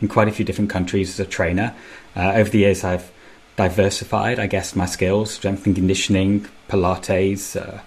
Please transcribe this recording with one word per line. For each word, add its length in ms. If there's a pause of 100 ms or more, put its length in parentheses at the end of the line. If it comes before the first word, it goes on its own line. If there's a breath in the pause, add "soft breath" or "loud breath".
in 80
quite 200
a 40
few 140
different 240
countries 400
as 100
a 80
trainer. 460 (420 loud breath)
Uh, 200
over 120
the 100
years, 260
I've 260 (460 soft breath)
diversified, 840
I 80
guess, 300
my 100
skills: 440
strength 360
and 80
conditioning, 720 (220)
Pilates, 880
uh, 280